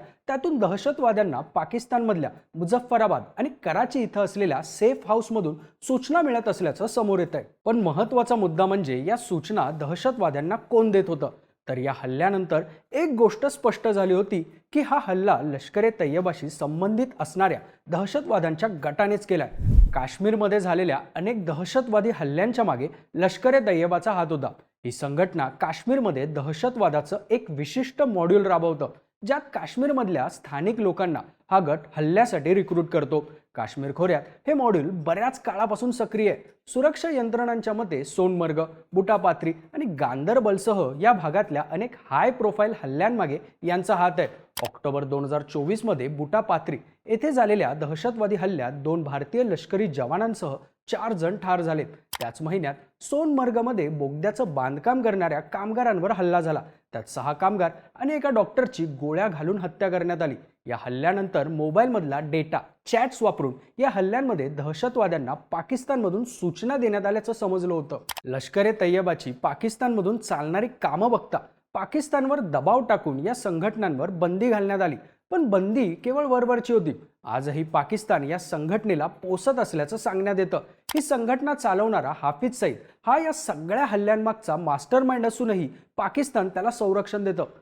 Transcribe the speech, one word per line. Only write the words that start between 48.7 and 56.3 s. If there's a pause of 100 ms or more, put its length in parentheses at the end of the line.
दोन
भारतीय
लष्करी
जवानांसह (320)
चार
जण
ठार
झालेत. (340)
त्याच
महिन्यात (280)
सोनमर्गमध्ये
बोगद्याचं
बांधकाम
करणाऱ्या
कामगारांवर
हल्ला